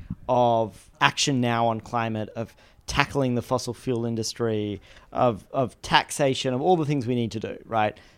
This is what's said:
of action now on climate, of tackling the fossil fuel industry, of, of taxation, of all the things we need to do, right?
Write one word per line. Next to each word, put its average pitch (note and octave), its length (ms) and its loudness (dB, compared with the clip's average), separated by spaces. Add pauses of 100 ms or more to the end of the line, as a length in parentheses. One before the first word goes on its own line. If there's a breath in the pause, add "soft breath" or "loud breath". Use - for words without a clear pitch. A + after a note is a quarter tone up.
(280 loud breath)
of A#2+ 640 2 (100)
action C#3+ 400 4
now A#2 280 2
on A2+ 120 0
climate, A2 560 -4
of A2+ 180 -8 (340 soft breath)
tackling C3+ 480 0
the A#2 60 0
fossil B2 320 -4
fuel A#2 320 -2
industry, A2 760 -2 (320 loud breath)
of, A#2 380 2
of C3+ 300 -2
taxation, C3+ 720 0
of B2+ 80 -4
all F3+ 140 4
the D#3+ 100 0
things C#3 200 0
we B2 100 0
need A#2 160 0
to A2+ 80 -6
do, - 260 -8
right? G#2+ 320 0 (200 loud breath)